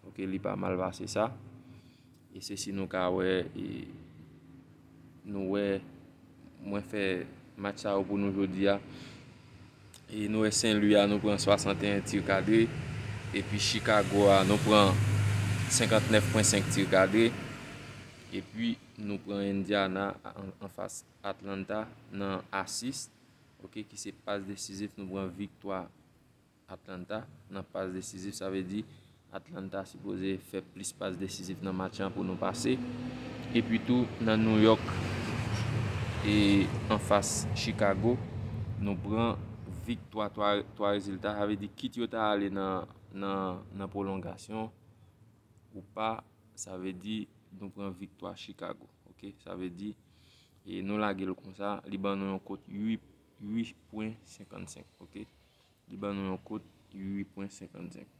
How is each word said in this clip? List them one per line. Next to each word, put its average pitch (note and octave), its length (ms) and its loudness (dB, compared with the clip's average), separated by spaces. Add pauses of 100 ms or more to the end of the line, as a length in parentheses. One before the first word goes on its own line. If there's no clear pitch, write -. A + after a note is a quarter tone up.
Ok, F#2+ 180 -8
li F#2+ 160 -4
pa G2+ 160 -2
mal F#2 220 -2
pase F#2 280 -4
sa. G#2+ 220 0 (1040)
E F#2+ 100 -14
se G2+ 160 -10
si G2 160 -6
nou F#2+ 140 -4
ka F#2 240 0
wè, F#2 320 2 (100)
e - 80 -6 (1600)
nou G2 300 -2
wè, G2+ 240 2 (880)
mwen G2+ 180 -4
fè G#2 200 -2 (520)
match G2+ 300 -4
sa G2+ 100 2
pou G2 240 0
nou G2+ 140 2
jodi F#2+ 340 2
a. G2+ 80 6 (1300)
E G#2+ 180 -4
nou G#2+ 160 2
wè G#2+ 120 6
Saint-Louis G#2 440 6
a, G2+ 80 8
nou G#2 160 4
pran G#2 180 2
swasant G2+ 440 4
e G#2 80 2
yon G2+ 140 0
ti G2+ 180 0
kadre. G2 400 6 (640)
E G2 160 -4
pi G2+ 160 -2
Chicago G2+ 720 4
a, F#2+ 160 10
nou G#2 160 6
pran G2+ 320 8 (760)
senkantnèf G#2+ 580 4
pwen G#2+ 160 6
senk G2+ 240 2
ti F#2+ 160 2
kadre. F#2+ 400 6 (1040)
E F#2+ 80 -4 (120)
pi A2+ 200 0 (240)
nou G#2 260 -6
pran G2+ 220 -2
Indiana G2 680 0 (220)
an, G2 160 -12 (160)
an G2 80 -12
fas F#2+ 300 -10 (180)
Atlanta G2 640 -6 (240)
nan G2 420 -4
asist. G#2+ 600 -6 (480)
Ok, G#2 220 -12
ki G#2 160 -16
se G2+ 160 -12 (100)
pas G#2 160 -2
desizif, G2 560 -8
nou F#2+ 160 -10
pran F#2+ 220 -4
viktwa F#2+ 480 -6 (840)
Atlanta F#2+ 560 -10 (280)
nan F#2+ 160 -10
pas F#2+ 240 -6
desizif. F#2+ 460 -8
Sa F#2+ 140 -6
vle F#2+ 120 -2
di, G2+ 180 -4 (460)
Atlanta G2 560 -10
sipoze F#2+ 540 -4 (100)
fè F#2+ 160 -6
plis - 320 -12
pas F#2+ 240 -4
desizif F#2 400 -8
nan F#2 160 -4
match F#2 240 -4
an F#2+ 140 -2
pou F#2+ 100 -4
nou F#2 160 -4
pase. A2+ 380 0 (760)
E A#2+ 80 6
pi A2 240 2
tou, B2 240 4 (160)
nan A2 160 6
New A2 200 6
York, A2 240 10 (1400)
e G2+ 400 6 (240)
an G#2+ 120 4
fas - 420 4 (140)
Chicago, G#2+ 600 2 (640)
nou G2+ 240 -2
pran A2+ 320 0 (480)
viktwa A2 480 -6
twa, G#2 180 2 (260)
twa G2+ 200 2
rezilta. G2 400 -4
Sa G#2 120 0
vle G#2 120 0
di, G2+ 120 -8
kit - 280 -8
yo A2+ 100 -2
ta A2 220 0
ale G2+ 200 0
nan, F#2+ 360 -2 (240)
nan, G2 520 -4 (120)
nan F#2+ 160 -8
pwolongasyon G2 760 -6 (1040)
ou G2 120 -16 (120)
pa, A2 220 -2 (400)
sa F#2 180 -12
vle F#2 160 -6
di, G2+ 260 -8 (380)
nou F#2+ 160 -14
pran G2 240 -8
viktwa F#2 400 -12
Chicago. - 520 -14 (200)
Ok, - 220 -18 (100)
sa F#2 160 -12
vle F#2 160 -8
di, G#2 220 -10 (720)
e F#2+ 160 -8
nou G#2 160 -2
lage G2 280 -2
l F#2 80 -4
konsa, G2+ 420 -6 (100)
li G2 120 -6
ban G2 180 -2
nou G2 160 -4
yon F#2+ 100 -8
kote - 240 -12
huit, G#2+ 360 -4 (360)
huit A2+ 360 -6 (120)
pwen A2 240 -8 (160)
senkansenk. - 600 -16 (160)
Ok, G2 180 -16 (680)
li G2 120 -14
ban G2+ 160 -4
nou F#2+ 180 -4
yon F#2+ 100 -10
kote G#2+ 240 -10 (280)
huit G2 360 -6
pwen G2 200 -10
senkansenk. F2 560 -16 (120)